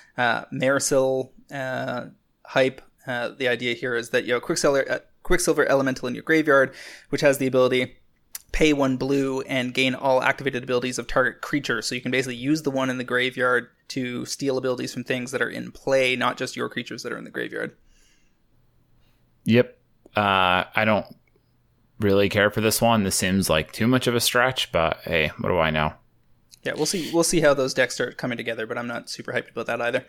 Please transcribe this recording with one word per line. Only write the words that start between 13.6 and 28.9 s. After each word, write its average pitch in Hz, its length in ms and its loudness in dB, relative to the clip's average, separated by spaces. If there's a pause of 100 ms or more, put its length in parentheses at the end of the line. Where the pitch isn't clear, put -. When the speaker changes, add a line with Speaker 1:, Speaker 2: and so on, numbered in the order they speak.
Speaker 1:
to 123 380 -6
steal 131 320 -4
abilities 127 340 -4
from 123 120 -10
things 123 260 -6
that 123 120 -2
are 117 80 -2
in 120 220 -10
play, 131 440 0
not 123 200 -2
just 127 200 -8
your 123 120 -4
creatures 120 360 -10
that 120 80 -8
are 113 60 -8
in 113 60 -14
the - 60 -16
graveyard. 113 460 -8 (1700)
Speaker 2:
Yep. 117 340 2 (380)
Uh, 92 480 4 (100)
I 110 120 2
don't 104 180 2 (960)
really 101 280 4
care 101 220 4
for 107 120 -2
this 110 180 2
one. 117 220 4
This 95 120 0
seems 95 360 2
like 80 220 0
too - 140 0
much 127 200 2
of 123 80 2
a 117 60 0
stretch, 123 520 0
but 82 320 2
hey, 80 340 0
what 98 120 -2
do 90 80 2
I 80 120 2
know? 76 220 0 (680)
Speaker 1:
Yeah, 135 140 -6
we'll 151 100 -2
see. 151 260 -4
We'll 165 120 4
see 165 180 2
how 147 100 8
those 135 220 -2
decks 127 200 0
start 120 220 -4
coming 123 220 -6
together, 113 280 -6
but 120 120 -6
I'm 120 80 -6
not 117 240 -10